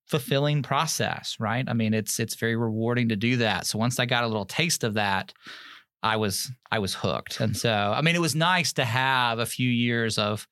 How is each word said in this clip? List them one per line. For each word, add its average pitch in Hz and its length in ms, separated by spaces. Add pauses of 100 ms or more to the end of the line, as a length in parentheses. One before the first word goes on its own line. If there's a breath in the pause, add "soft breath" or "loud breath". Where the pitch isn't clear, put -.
fulfilling 147 580
process, 139 760
right? 113 260
I - 60
mean, 110 220
it's, 110 260
it's 110 160
very 113 220
rewarding 117 500
to 113 80
do 117 220
that. 104 300
So - 100
once 123 240
I 123 40
got 120 200
a - 20
little 107 180
taste - 380
of 107 120
that, 98 360 (720 loud breath)
I 110 120
was, 107 360 (200)
I 113 80
was 95 160
hooked. - 460
And 107 140
so, 117 160
I 104 300
mean, 165 140
it 175 60
was 147 120
nice 170 400
to 143 100
have 123 540
a 117 80
few 127 240
years 117 480
of 107 340